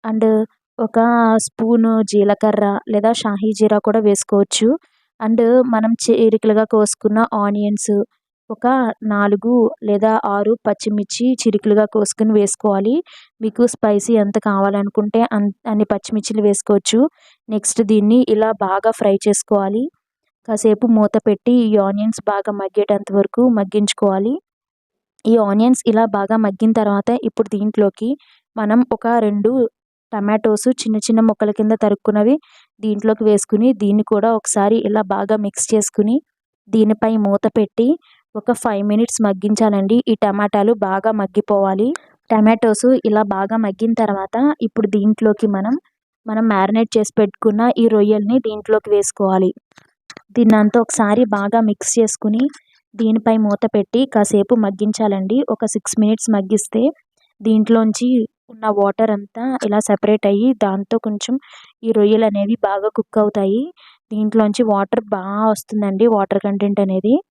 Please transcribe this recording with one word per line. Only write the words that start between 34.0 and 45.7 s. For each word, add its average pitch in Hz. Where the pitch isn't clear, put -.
కూడా 220
ఒకసారి 208
ఇలా 214
బాగా 202
మిక్స్ 208
చేసుకుని 214
దీనిపై 220
మూత 202
పెట్టి 233
ఒక 214
ఫైవ్ 208
మినిట్స్ 220
మగ్గించాలండి. 208
ఈ 226
టమాటాలు 208
బాగా 196
మగ్గిపోవాలి. 202
టమాటోస్ 226
ఇలా 214
బాగా 202
మగ్గిన 220
తర్వాత 220
ఇప్పుడు 220
దీంట్లోకి 214
మనం, 208